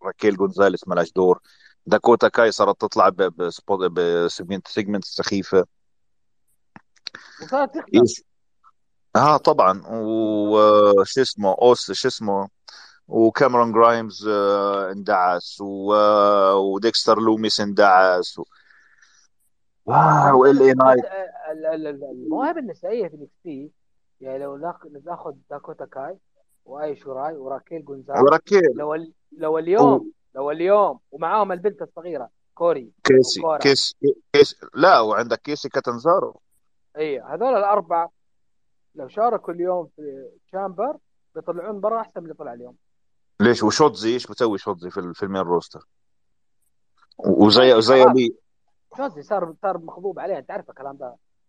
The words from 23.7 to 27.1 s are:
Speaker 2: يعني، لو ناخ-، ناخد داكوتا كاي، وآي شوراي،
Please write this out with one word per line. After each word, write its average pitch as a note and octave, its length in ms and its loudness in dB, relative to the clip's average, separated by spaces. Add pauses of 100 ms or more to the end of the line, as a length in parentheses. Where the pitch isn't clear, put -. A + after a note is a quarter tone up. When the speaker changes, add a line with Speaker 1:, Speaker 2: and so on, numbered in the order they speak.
Speaker 2:
يعني، C3 180 -12
لو C#3 180 -12
ناخ-، E3 300 -14 (200)
ناخد D#3+ 320 -14 (120)
داكوتا C#3+ 340 -16
كاي، C#3+ 320 -14 (480)
وآي D3 320 -12
شوراي، C#3 380 -10